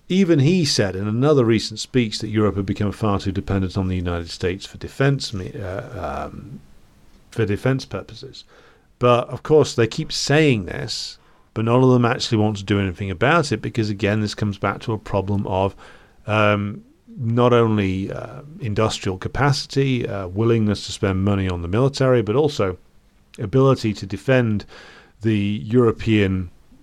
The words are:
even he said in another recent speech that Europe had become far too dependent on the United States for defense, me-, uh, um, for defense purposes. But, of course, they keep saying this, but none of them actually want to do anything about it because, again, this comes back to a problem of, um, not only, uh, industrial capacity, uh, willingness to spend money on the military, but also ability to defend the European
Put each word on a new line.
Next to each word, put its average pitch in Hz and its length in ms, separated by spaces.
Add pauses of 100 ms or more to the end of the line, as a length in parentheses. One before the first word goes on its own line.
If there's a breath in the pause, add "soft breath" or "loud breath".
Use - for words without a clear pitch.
even 175 320
he 165 240
said 98 320
in 98 100
another 127 380
recent 110 340
speech 117 400
that 110 120
Europe 107 260
had 101 100
become 101 240
far 98 300
too 98 100
dependent 95 480
on 95 80
the 92 80
United 87 340
States 92 380
for - 120
defense, 139 540
me-, 92 200
uh, 98 760
um, - 320 (720)
for 113 160
defense 127 380
purposes. - 580 (560 soft breath)
But, 123 300
of 127 160
course, 151 320
they 117 100
keep - 240
saying 143 540
this, - 520 (380 soft breath)
but 113 100
none 120 180
of 127 80
them 123 140
actually 117 340
want 107 180
to 101 80
do 101 160
anything 95 300
about 143 420
it 107 100
because, 110 260
again, 104 320
this 104 140
comes 104 240
back 98 220
to - 120
a 107 60
problem 101 480
of, 95 300 (500 loud breath)
um, 104 580 (320)
not 120 360
only, 104 580
uh, - 320 (180)
industrial 107 560
capacity, 135 920
uh, 98 180
willingness 107 600
to - 60
spend 95 320
money 98 240
on 87 140
the 85 60
military, 127 540
but 104 120
also 127 440 (600)
ability 127 560
to - 120
defend 110 580 (580 loud breath)
the 104 420
European 107 840 (320)